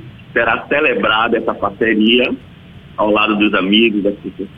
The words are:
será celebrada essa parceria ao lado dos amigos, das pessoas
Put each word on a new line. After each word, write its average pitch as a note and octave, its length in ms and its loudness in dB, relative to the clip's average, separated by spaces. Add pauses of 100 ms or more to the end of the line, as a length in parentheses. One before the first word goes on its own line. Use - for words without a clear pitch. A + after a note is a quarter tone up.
(320)
será A#2 340 0
celebrada A2+ 720 0
essa G#2+ 160 -4
parceria A2 800 0 (600)
ao G#2+ 140 0
lado G#2+ 260 0
dos G#2 180 2
amigos, G#2 480 2
das G2+ 140 0
pessoas G2 420 -12